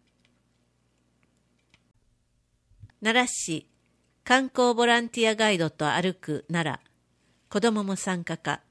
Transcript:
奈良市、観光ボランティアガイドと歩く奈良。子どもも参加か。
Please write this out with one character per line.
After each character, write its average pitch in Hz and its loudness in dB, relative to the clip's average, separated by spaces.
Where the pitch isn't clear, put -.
奈 233 2
良 - -
市、 - -8
観 262 2
光 247 2
ボ 233 2
ラ 233 4
ン 233 -8
テ 233 -4
ィ 220 4
ア 220 0
ガ 214 2
イ 196 2
ド 160 0
と 147 -2
歩 175 0
く - -8
奈 160 -4
良。 - -20
子 208 -2
ど 233 2
も 208 -2
も 196 -2
参 185 -4
加 165 -6
か。 - -6